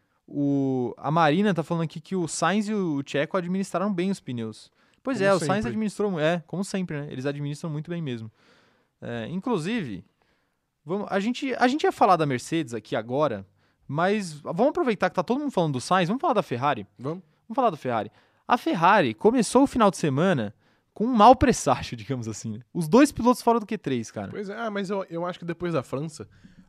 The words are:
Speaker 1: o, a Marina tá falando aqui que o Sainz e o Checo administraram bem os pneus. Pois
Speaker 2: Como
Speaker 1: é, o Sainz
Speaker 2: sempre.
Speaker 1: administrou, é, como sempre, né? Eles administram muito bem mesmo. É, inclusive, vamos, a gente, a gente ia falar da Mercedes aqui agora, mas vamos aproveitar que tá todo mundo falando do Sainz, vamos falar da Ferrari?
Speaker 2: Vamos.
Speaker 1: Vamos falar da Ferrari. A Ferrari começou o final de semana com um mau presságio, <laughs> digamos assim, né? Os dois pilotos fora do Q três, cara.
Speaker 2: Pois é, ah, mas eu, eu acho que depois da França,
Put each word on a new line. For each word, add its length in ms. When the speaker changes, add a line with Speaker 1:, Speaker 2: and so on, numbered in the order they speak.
Speaker 1:
o, 720
a 140
Marina 420
tá 100
falando 200
aqui 160
que 160
o 120
Sainz 400
e 60
o 320
Checo 320
administraram 560
bem 160
os 100
pneus. 520
Pois 160
Speaker 2:
Como 100
Speaker 1:
é, 40
o 60
Sainz 180
Speaker 2:
sempre. 120
Speaker 1:
administrou, 500
é, 280
como 160
sempre, 380
né? 100
Eles 140
administram 440
muito 220
bem 100
mesmo. 300
É, 280
inclusive, 760
vamos, 280
a 80
gente, 360
a 120
gente 160
ia 80
falar 240
da 100
Mercedes 480
aqui 220
agora, 500
mas 460
vamos 360
aproveitar 400
que 60
tá 80
todo 160
mundo 120
falando 220
do 80
Sainz, 260
vamos 140
falar 120
da 100
Ferrari? 440
Speaker 2:
Vamos. 260
Speaker 1:
Vamos 80
falar 140
da 80
Ferrari. 340
A 100
Ferrari 560
começou 500
o 40
final 240
de 60
semana 580
com 140
um 80
mau 220
presságio, 580
<laughs> 40
digamos 300
assim, 260
né? 60
Os 140
dois 240
pilotos 320
fora 160
do 80
Q 100
três, 320
cara. 220
Speaker 2:
Pois 180
é, 100
ah, 120
mas 180
eu, 220
eu 120
acho 140
que 80
depois 280
da 100
França, 440